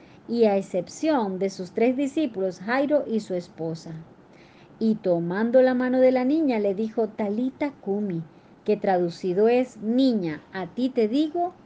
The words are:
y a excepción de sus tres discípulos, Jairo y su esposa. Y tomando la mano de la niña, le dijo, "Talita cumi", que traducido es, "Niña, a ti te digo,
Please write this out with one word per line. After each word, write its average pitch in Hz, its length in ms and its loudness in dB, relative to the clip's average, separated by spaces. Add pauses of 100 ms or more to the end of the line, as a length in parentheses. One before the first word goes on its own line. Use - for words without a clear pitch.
(280)
y 233 160 2
a 202 120 4
excepción 196 840 -2
de 190 100 -2
sus 185 220 -10
tres 247 240 2
discípulos, 240 640 -2
Jairo 269 480 0
y 226 100 0
su 196 160 -6
esposa. 165 580 -8 (880)
Y 220 180 2
tomando 190 640 2
la 254 140 4
mano 254 240 0
de 254 140 6
la 254 120 2
niña, 269 360 2
le 202 140 0
dijo, 220 340 -2
"Talita 240 720 -4
cumi", 196 420 -4 (420)
que 214 120 0
traducido 185 720 0
es, 247 300 0
"Niña, 214 600 0 (120)
a 185 160 -8
ti 247 200 -2
te 233 200 0
digo, 320 440 -2 (140)